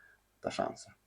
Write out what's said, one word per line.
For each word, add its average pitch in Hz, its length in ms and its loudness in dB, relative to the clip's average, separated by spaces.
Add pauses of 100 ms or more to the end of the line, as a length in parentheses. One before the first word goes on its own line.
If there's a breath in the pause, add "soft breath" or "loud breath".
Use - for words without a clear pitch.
(440 soft breath)
ta - 80 2
szansa. - 400 0 (160)